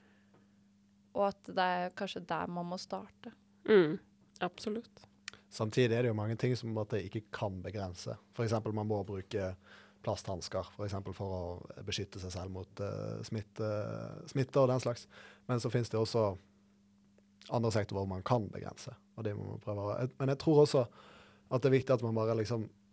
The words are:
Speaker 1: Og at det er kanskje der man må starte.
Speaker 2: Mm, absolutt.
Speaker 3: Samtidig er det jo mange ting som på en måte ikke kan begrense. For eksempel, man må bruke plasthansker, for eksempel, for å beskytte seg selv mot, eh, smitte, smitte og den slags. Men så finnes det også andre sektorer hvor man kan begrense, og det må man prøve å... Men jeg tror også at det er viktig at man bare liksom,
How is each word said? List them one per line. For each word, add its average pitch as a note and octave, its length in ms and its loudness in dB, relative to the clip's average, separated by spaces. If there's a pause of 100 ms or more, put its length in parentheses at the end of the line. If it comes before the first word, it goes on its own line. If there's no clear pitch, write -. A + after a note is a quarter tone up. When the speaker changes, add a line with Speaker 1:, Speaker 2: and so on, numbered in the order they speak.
(1160)
Speaker 1:
Og G3 140 2
at - 160 -6
det F#3 140 -6
er F3+ 380 2
kanskje F#3 300 -6
der E3+ 200 -2
man F3 200 -6
må F3+ 120 -6
starte. G3 540 -10 (320)
Speaker 2:
Mm, F#3 340 6 (440)
absolutt. - 640 -6 (440)
Speaker 3:
Samtidig A2+ 460 4
er B2 60 4
det B2 60 2
jo A2 60 0
mange G#2+ 220 -2
ting B2+ 180 2
som A#2 140 -4
på A2 100 -2
en G#2+ 80 -2
måte G#2 160 -2
ikke G2+ 300 -6
kan F#2+ 300 -4
begrense. F#2+ 520 -6 (200)
For A#2 100 -2
eksempel, G#2+ 300 0
man G#2+ 120 -2
må G#2 200 0
bruke F#2+ 500 -4 (480)
plasthansker, F#2 600 -4 (120)
for G#2+ 100 -6
eksempel, G2 280 -6
for G2 120 -6 (320)
å - 260 -14
beskytte G2 360 -6
seg F#2 100 -6
selv F2+ 200 -6
mot, F#2 180 -8 (120)
eh, G#2 420 -4
smitte, A2 1040 -6
smitte C#3 320 2
og B2+ 80 8
den B2+ 120 4
slags. - 260 -4 (420)
Men B2 100 2
så A2+ 140 0
finnes A#2+ 160 2
det A2 100 0
også A2 400 2 (1120)
andre A#2 220 2
sektorer G2 320 0
hvor F#2+ 40 -2
man F#2 140 -4
kan A#2 260 2
begrense, - 460 -10 (220)
og A2 80 -6
det G#2 100 -2
må G2+ 140 -6
man G#2+ 100 -8
prøve G#2 220 -6
å... G#2+ 380 -2
Men C3+ 100 0
jeg C#3 100 2
tror D3 280 8
også B2+ 200 4 (640)
at B2 120 2
det C3 100 6
er C3 60 8
viktig C3 160 4
at A#2 80 4
man A2+ 120 0
bare A2 220 2
liksom, A2+ 320 0 (240)